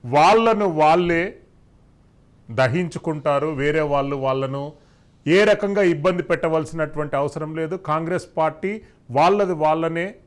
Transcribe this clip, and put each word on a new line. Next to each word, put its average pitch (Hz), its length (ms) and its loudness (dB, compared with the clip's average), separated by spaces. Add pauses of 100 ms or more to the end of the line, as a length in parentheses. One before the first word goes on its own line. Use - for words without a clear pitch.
వాళ్ళను 208 600 4
వాళ్ళే 170 720 2 (1120)
దహించుకుంటారు, 147 960 -2
వేరే 147 340 -2
వాళ్ళు 143 360 -2
వాళ్ళను 135 560 -4 (540)
ఏ 185 180 4
రకంగా 202 380 0
ఇబ్బంది 175 400 0
పెట్టవలసినటువంటి 156 960 -4
అవసరం 151 400 -6
లేదు, 165 200 -6
కాంగ్రెస్ 165 500 -4 (100)
పార్టీ 170 460 -4 (280)
వాళ్ళది 180 420 2
వాళ్ళనే 165 640 -2 (120)